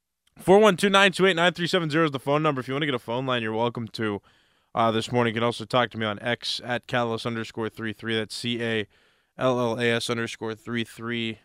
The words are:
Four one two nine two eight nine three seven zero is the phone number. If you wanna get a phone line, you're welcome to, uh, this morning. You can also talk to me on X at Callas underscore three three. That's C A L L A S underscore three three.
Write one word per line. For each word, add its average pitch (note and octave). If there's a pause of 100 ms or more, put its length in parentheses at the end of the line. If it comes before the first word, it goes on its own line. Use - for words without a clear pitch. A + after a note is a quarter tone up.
(380)
Four F#3+
one G#3
two G3+
nine G3
two F3+
eight F#3+
nine E3+
three E3+
seven E3+
zero D#3+
is D3+
the C3+
phone C#3+
number. D3
If A#2+
you C3
wanna D3
get C#3
a A#2+
phone B2
line, B2+
you're A2
welcome A#2
to, G#2+ (540)
uh, A2+
this A2
morning. A#2+
You A2
can A2+
also A#2
talk A#2+
to A2
me A2
on G#2
X -
at A#2+
Callas A#2
underscore A2+
three A2
three. A2+
That's G#2+
C A#2+
A A2+ (500)
L B2+
L A#2
A A#2+
S A#2
underscore A#2
three A#2
three. A2+